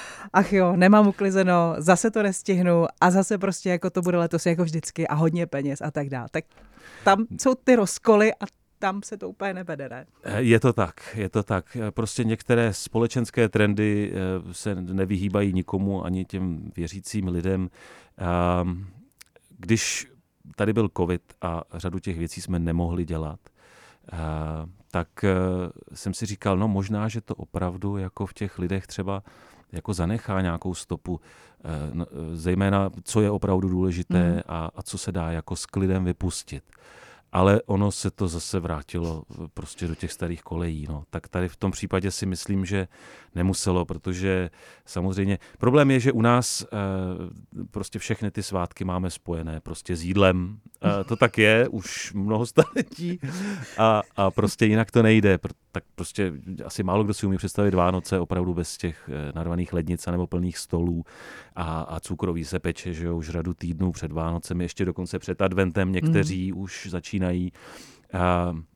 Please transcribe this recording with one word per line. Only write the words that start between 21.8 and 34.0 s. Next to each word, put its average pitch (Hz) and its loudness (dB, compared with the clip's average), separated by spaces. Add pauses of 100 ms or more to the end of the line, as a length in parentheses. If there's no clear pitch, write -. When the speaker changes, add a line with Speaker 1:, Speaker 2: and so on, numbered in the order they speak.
Speaker 2:
těch 87 -6
věcí 85 -6
jsme 90 -2
nemohli 85 0
dělat, 80 -6 (760)
eh, 85 -8 (720)
tak, 85 -2 (160)
eh, 101 4 (640)
jsem 98 -6
si - -6
říkal, 98 0
„No 107 2
možná, 104 -2
že 110 -6
to - -10
opravdu 95 -4
jako 95 -6
v - -10
těch - -8
lidech 92 -2
třeba 98 -4 (480)
jako 90 -6
zanechá 95 -2
nějakou 90 -2
stopu,“ 87 -6 (440)
eh, 76 -6
n-, 85 -4
eh, 80 -8
zejména 95 2 (140)
co - 0
je 104 4
opravdu 95 0
důležité 90 2